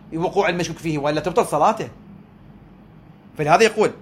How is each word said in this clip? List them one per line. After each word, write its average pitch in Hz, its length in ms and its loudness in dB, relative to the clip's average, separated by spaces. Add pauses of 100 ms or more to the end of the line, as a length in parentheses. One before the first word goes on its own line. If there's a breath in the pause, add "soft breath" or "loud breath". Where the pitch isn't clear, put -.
(140)
وقوع 170 360 0
المشكوك 170 280 -4
فيه، 151 200 -4
وإلا 147 240 -2
تبطل 160 240 0
صلاته. 160 420 0 (1500)
فلهذا 156 260 4
يقول: 214 280 2 (100)